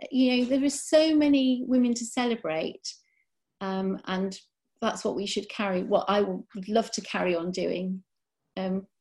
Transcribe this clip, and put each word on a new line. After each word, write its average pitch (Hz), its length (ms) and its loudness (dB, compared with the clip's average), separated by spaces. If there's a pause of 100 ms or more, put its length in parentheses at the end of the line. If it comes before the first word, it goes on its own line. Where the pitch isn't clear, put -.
(100)
You 254 260 4
know, 247 100 2
there 269 180 2
are 285 60 2
so 311 440 4
many 269 520 4
women 247 280 4
to 233 100 -6
celebrate, 226 840 -4 (720)
um, 190 460 -2
and 190 320 -4 (420)
that's - 240 -2
what - 120 -2
we 202 100 -4
should - 220 -4
carry, 190 340 -2
what 190 260 2
I 202 120 4
w-, 185 240 -2 (100)
would 190 140 -10
love 214 240 2
to - 80 -6
carry 180 340 -2
on 170 160 -2
doing, 185 520 -4 (540)
um, 190 300 -4 (140)